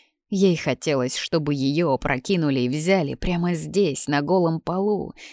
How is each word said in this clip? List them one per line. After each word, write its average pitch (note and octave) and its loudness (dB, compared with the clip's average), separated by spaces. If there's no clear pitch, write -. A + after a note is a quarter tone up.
ей F#3+ 4
хотелось, C3 -2
чтобы D3 -2
ее C#3+ 0
опрокинули C#3 0
и B2 2
взяли D#3 0
прямо F3 -2
здесь, D#3 -2
на C#3+ 0
голом E3 2
полу, G3 -2